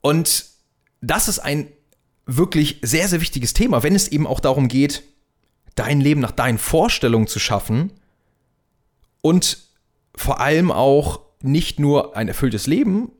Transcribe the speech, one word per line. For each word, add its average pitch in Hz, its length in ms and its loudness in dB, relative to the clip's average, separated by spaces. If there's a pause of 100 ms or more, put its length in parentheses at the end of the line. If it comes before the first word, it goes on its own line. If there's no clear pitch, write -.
Und 156 460 -2 (560)
das 151 260 -2
ist 208 100 -4
ein 143 300 -4 (580)
wirklich 151 560 0
sehr, 165 260 0
sehr 175 120 0
wichtiges 123 320 -4
Thema, 190 300 2
wenn 165 120 2
es 196 140 0
eben 147 180 0
auch 127 140 -4
darum 131 280 2
geht, 139 340 0 (720)
dein 143 260 0
Leben 147 200 2
nach - 120 -2
deinen 120 260 -2
Vorstellungen 127 680 0
zu - 120 -8
schaffen 110 540 -2 (1300)
und 170 380 2 (580)
vor - 240 -2
allem 156 320 2
auch 139 480 2 (220)
nicht 139 360 0
nur 143 380 2
ein 107 120 -4
erfülltes 104 380 -2
Leben 208 540 0